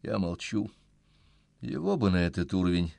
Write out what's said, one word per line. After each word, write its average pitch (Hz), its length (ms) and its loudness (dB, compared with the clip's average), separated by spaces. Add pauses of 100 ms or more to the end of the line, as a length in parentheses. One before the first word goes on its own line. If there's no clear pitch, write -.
Я 110 160 -4
молчу. 101 520 -4 (880)
Его 156 360 -2
бы 101 140 4
на 92 60 4
этот 87 380 0
уровень 87 440 2